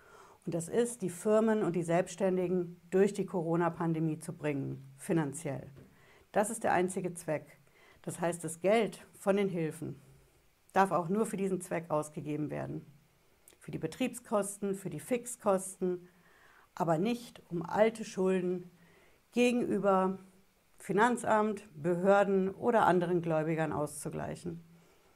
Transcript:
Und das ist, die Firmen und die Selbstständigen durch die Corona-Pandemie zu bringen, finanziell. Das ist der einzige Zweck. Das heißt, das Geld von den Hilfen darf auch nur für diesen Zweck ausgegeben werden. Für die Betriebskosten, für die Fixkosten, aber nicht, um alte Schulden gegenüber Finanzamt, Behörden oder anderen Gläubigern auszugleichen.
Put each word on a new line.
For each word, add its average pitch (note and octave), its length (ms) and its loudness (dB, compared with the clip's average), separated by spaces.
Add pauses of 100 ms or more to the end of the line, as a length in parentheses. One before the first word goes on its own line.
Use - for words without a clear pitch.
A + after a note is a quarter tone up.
(440)
Und F3 100 -6
das E3+ 140 -4
ist, A#3 340 -2
die F#3 60 0
Firmen G#3+ 540 2
und E3+ 140 0
die E3 80 0
Selbstständigen F3+ 960 0 (100)
durch G3+ 240 4
die F#3+ 120 -2
Corona-Pandemie E3 920 0
zu - 140 -10
bringen, C3+ 640 -6
finanziell. C#3 720 -2 (640)
Das G#3 180 2
ist - 140 -6
der - 80 2
einzige F3+ 420 0
Zweck. - 440 -8 (440)
Das - 180 -8
heißt, E3+ 220 -2
das E3 180 -8
Geld G3+ 520 2
von G3 240 0
den G3+ 120 2
Hilfen D#3 520 -6 (720)
darf F#3+ 180 4
auch E3 180 0
nur G#3+ 180 0
für A3 100 -6
diesen F#3 240 -2
Zweck E3+ 300 -6
ausgegeben D3+ 600 -2
werden. D3 340 -6 (760)
Für - 100 -18
die D3 80 -6
Betriebskosten, G3+ 960 -4
für F#3 160 -8
die D3+ 100 -8
Fixkosten, F#3+ 1080 -2 (640)
aber D#3+ 240 2
nicht, A#3 520 -4
um E3+ 120 -4
alte A3 420 2
Schulden F#3 640 -2 (600)
gegenüber G3+ 880 2 (600)
Finanzamt, G#3+ 920 2 (120)
Behörden F#3+ 720 4
oder A3 360 4
anderen F3 360 2
Gläubigern D#3 500 0
auszugleichen. D3+ 920 -8 (520)